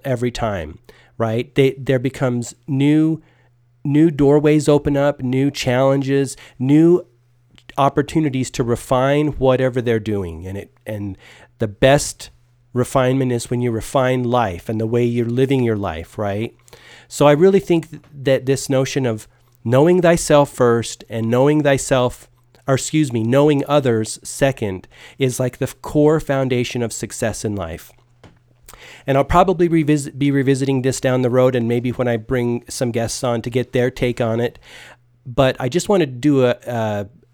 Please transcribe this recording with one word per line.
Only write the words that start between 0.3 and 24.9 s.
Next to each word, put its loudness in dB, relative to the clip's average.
right? -4
They, 4
there -2
becomes -4
new, 2
new 4
doorways 4
open 2
up, 0
new 0
challenges, 0
new 4
opportunities 0
to -2
refine 0
whatever 0
they're 0
doing. -6
And -10
it, -18
and -10
the -4
best 0
refinement 0
is -4
when -4
you -2
refine -2
life -2
and -4
the -2
way 0
you're 0
living 0
your 0
life, -8
right? -6
So 0
I 8
really 4
think -2
th-, -18
that -2
this -2
notion -2
of -6
knowing 4
thyself 4
first 0
and -4
knowing 2
thyself, 0
or 2
excuse -2
me, -2
knowing 2
others 0
second -4